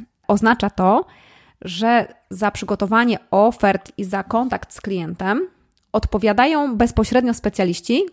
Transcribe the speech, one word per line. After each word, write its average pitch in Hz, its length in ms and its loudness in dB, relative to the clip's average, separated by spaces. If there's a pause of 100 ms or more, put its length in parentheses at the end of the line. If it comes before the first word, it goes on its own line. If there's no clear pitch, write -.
(280)
Oznacza 220 420 2
to, 202 360 2 (560)
że 220 520 -2 (160)
za 202 220 -2
przygotowanie 208 640 0 (140)
ofert 196 640 2
i 202 60 -6
za 190 200 -6
kontakt - 500 -4
z - 80 -12
klientem 190 640 -4 (440)
odpowiadają 247 840 0
bezpośrednio 240 560 2
specjaliści, 208 800 -2